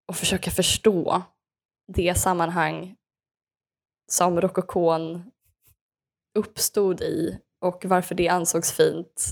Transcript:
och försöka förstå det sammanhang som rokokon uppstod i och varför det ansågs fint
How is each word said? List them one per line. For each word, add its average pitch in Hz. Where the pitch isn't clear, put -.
och 170
försöka 185
förstå 180
det 175
sammanhang 170
som 175
rokokon 175
uppstod 202
i 160
och 180
varför 185
det 180
ansågs 170
fint 160